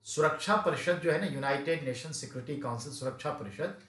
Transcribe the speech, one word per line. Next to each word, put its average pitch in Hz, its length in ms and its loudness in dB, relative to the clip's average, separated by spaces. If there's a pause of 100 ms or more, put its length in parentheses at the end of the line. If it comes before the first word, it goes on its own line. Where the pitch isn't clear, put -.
सुरक्षा - 520 4
परिषद 175 440 2
जो 165 120 2
है 160 80 4
ना, 202 60 0
यूनाइटेड 143 580 0
नेशन 131 280 -4
सिक्योरिटी 135 500 -6
काउंसिल 123 300 -4
सुरक्षा 131 400 -4
परिषद 143 580 -4